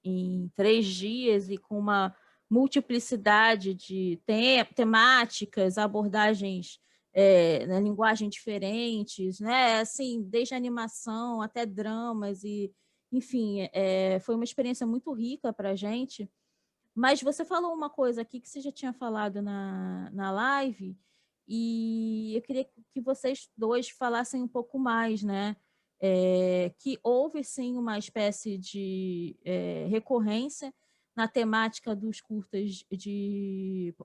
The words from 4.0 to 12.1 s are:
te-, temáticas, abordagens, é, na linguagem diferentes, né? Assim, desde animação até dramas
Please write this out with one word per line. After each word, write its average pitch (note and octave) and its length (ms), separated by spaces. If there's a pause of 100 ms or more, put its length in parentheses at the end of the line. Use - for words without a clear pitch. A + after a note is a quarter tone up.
te-, A#3+ 480
temáticas, A3+ 1040
abordagens, G#3 1040 (320)
é, E3+ 540
na F#3 120
linguagem G#3+ 480
diferentes, G#3 1120
né? A3+ 420
Assim, A#3 420
desde A#3 320
animação A#3 880
até A#3 200
dramas G#3 800